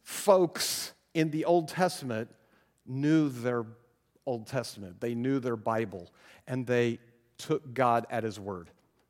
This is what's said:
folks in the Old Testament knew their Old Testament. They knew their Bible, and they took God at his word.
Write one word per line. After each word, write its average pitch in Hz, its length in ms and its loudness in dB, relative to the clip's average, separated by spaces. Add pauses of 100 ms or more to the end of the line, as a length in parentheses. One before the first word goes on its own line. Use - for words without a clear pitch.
folks - 880 2 (220)
in 160 160 2
the 156 160 -2
Old 170 220 4
Testament 131 600 -2 (560)
knew 147 460 2
their 120 340 -2 (640)
Old 117 200 -4
Testament. 98 540 -8
They 120 140 -2
knew 131 260 0
their 120 160 -2
Bible, 107 540 -2 (360)
and 127 200 -4
they 120 320 2 (400)
took 135 360 -4
God 117 360 2
at 117 120 -2
his 107 160 -6
word. 95 320 -10 (400)